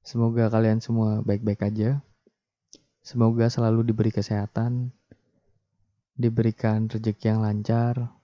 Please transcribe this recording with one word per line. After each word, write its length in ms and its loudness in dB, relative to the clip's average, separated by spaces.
Semoga 480 0
kalian 320 2
semua 400 0
baik-baik 480 -2
aja. 320 0
Semoga 480 2
selalu 320 2
diberi 240 0
kesehatan, 800 -4
diberikan 720 0
rezeki 400 -2
yang 160 2
lancar. 640 -2